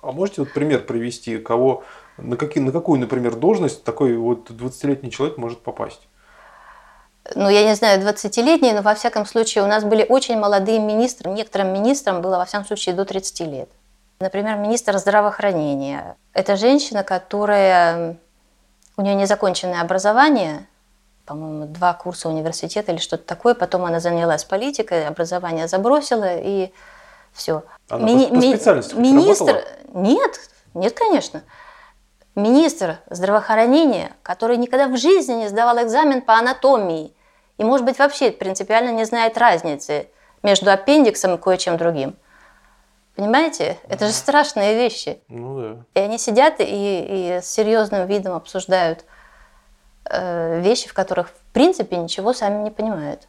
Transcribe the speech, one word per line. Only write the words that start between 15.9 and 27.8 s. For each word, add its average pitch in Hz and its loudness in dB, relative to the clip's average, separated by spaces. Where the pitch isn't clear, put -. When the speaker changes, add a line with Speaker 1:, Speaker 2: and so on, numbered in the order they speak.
Speaker 2:
Это 190 0
женщина, 233 2
которая... 185 2
у 202 -4
неё 196 0
незаконченное 190 -2
образование, 196 2
по-моему, 151 -12
два 170 0
курса 175 -8
университета 165 -6
или 165 -4
что-то - -8
такое. 240 0
Потом 180 -2
она 170 -2
занялась 170 0
политикой, 190 -2
образование 165 -4
забросила 214 0
и 190 -4
всё. 156 -6